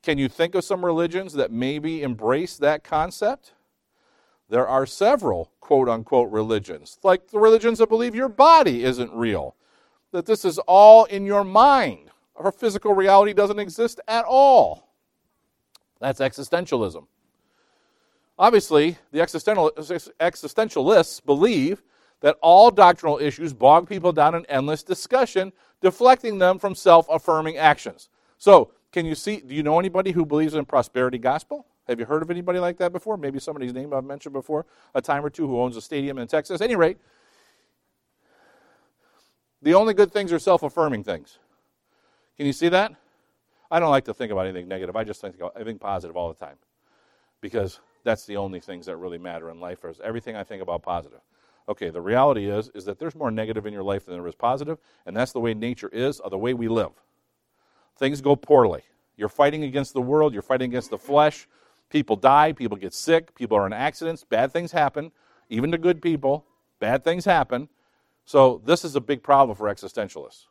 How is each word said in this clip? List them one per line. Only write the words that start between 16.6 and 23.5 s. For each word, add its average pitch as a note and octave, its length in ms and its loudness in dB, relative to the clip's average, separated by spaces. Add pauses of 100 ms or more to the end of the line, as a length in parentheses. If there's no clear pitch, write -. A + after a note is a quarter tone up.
Obviously, F3 580 2 (140)
the D3 100 -4
existential-, E3+ 520 -2
existentialists E3 1500 -2
believe D#3 580 0 (380)
that D3 200 2
all F3+ 300 8
doctrinal F3 480 4
issues D3 340 -6